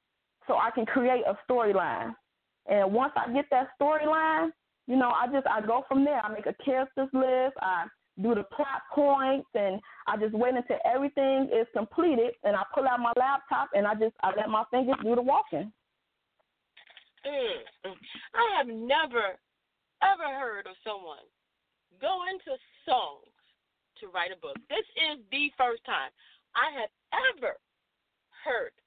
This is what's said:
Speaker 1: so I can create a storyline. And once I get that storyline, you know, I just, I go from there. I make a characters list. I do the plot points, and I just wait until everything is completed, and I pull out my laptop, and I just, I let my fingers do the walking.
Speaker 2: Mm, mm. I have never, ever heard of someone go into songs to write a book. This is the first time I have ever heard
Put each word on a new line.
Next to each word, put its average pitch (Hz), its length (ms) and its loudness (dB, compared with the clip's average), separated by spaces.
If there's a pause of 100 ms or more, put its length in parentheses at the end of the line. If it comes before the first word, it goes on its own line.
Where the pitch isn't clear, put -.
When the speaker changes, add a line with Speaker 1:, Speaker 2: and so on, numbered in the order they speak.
(460)
Speaker 1:
so 247 100 2
I 220 160 2
can 240 120 -2
create 247 420 2
a 202 120 0 (120)
storyline. 208 640 0 (540)
And 196 240 4
once 262 240 2
I 240 160 -2
get 285 180 0
that 262 180 2 (120)
storyline, 311 680 2 (380)
you 254 80 2
know, 247 140 4
I 247 180 0
just, 269 180 0
I 214 180 0
go 233 240 0
from 269 160 4
there. 285 160 2
I 214 100 -4
make 214 160 -8
a - 80 -2 (100)
characters 269 500 -2
list. 262 480 2
I 185 240 -2 (360)
do 233 120 2
the 202 100 0
plot 269 380 -4 (120)
points, 277 600 2
and 202 260 0 (260)
I 208 100 0
just 214 180 -2
wait 247 200 2
until 247 300 -2
everything 269 680 2
is 226 220 2
completed, 240 580 2 (120)
and 208 100 2
I 196 80 0 (100)
pull 269 140 2
out 247 140 0
my 233 160 0
laptop, 269 580 0
and 202 120 2
I 214 80 0
just, 220 280 0
I 190 140 2
let 214 120 -2
my 214 220 0
fingers 254 320 2
do 226 120 0
the 240 80 2
walking. 247 500 0 (1500)
Speaker 2:
Mm, 202 640 -6
mm. 180 60 -16 (380)
I 440 240 2
have 262 100 0
never, 233 680 0 (720)
ever 349 240 2 (100)
heard 220 280 -8
of 185 180 -18
someone 185 420 -12 (720)
go 349 200 -2 (100)
into 370 240 -10 (320)
songs 202 480 -4 (640)
to 214 100 -18
write 180 220 -4
a 185 80 -14
book. 143 180 -12 (120)
This 427 260 -6
is 302 240 -2 (140)
the 285 260 -2
first 240 260 -2
time 147 260 -6 (440)
I 277 240 0
have 220 120 -6 (440)
ever 240 200 -6 (880)
heard 220 280 -4 (140)